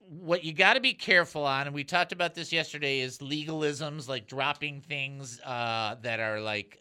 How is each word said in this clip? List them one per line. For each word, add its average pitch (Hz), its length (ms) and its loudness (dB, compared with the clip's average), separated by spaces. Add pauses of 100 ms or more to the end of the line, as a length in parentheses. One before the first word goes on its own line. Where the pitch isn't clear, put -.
(100)
what 170 320 0
you 156 120 -4
gotta 202 260 6
be 247 140 2
careful 170 500 4
on, 139 220 2
and 143 80 -6
we 143 100 -4
talked 175 280 2
about 175 220 -2
this 170 160 -8
yesterday, 147 500 0
is 127 180 -4
legalisms, 147 880 -2
like 123 180 -6
dropping 139 540 -2
things, 139 600 -8
uh, 117 600 -2
that 113 180 -2
are 110 220 0
like, 104 400 -4